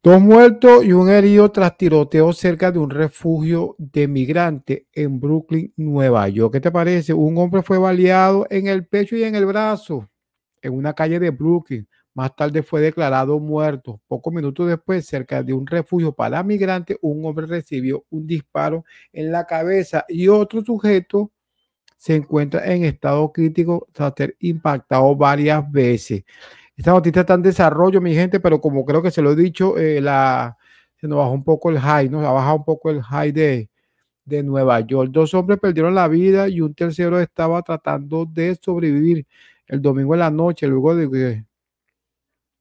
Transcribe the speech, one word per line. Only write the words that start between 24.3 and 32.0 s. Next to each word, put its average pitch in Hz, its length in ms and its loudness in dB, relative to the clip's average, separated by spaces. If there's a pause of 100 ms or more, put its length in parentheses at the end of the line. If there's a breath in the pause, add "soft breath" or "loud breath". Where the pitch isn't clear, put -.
impactado 143 720 0
varias 147 560 0
veces. 123 540 -2 (500 loud breath)
Esta - 180 0
noticia 170 280 2
está 180 140 2
en 180 80 0
desarrollo, 180 580 2
mi 175 140 -2
gente, 180 260 0
pero 160 180 2
como 139 280 -2
creo 151 160 0
que 180 80 0
se 170 100 -4
lo 147 120 4
he 151 40 2
dicho, 185 400 0
eh, 156 240 0
la, 135 560 0 (400 soft breath)
se - 100 -14
nos 147 120 -2
bajó 131 140 0
un 135 120 -6
poco 160 240 0
el 160 100 0
high, 139 300 0